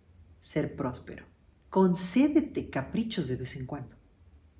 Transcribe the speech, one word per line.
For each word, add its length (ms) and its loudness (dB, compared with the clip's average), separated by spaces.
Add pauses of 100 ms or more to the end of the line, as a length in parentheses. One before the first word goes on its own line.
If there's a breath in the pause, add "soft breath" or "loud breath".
(400)
ser 360 -4
próspero. 500 -8 (420)
Concédete 1040 4
caprichos 580 -4
de 80 -2
vez 200 -6
en 100 -8
cuando. 280 -10 (640)